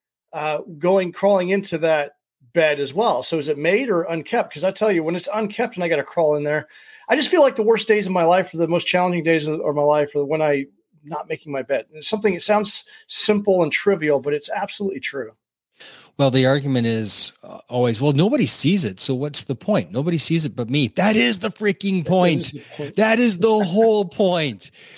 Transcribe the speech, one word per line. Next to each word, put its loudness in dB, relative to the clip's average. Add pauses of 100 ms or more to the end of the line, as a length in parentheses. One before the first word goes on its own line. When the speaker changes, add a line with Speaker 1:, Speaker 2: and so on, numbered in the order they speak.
(340)
Speaker 1:
uh, -6 (200)
going, 2
crawling 2
into -2
that 0 (380)
bed 2
as -4
well. 0
So -4
is -4
it -2
made 0
or 0
unkept? -4
'Cause -10
I 0
tell 0
you, 0
when -2
it's -8
unkept -4
and -6
I -2
gotta 0
crawl 0
in -4
there, -4 (400)
I 2
just 0
feel 4
like 4
the 0
worst 2
days 2
of -4
my 2
life, 2
or -10
the 0
most 0
challenging 2
days 2
of, -4
of -2
my 0
life, 2
are 0
when -2
I 0 (380)
not -12
making -10
my -6
bed. -4
And -20
it's -6
something, 0
it -6
sounds -2 (220)
simple 2
and 0
trivial, 0
but -4
it's -6
absolutely -6
true. -10 (880)
Speaker 2:
Well, 4
the 4
argument 2
is, -2 (120)
uh, -20 (100)
always, 0
"Well, 2
nobody 2
sees 0
it, -6
so -2
what's -6
the -6
point? -2
Nobody -2
sees 0
it -6
but -6
me." 2
That 2
is 2
the -4
freaking -2
Speaker 1:
That -8
Speaker 2:
point. 4
Speaker 1:
is -4
the -12 (160)
point. -8
Speaker 2:
That 4
is 2
the 2
Speaker 1:
<laughs> -
Speaker 2:
whole 2
point, -2 (260)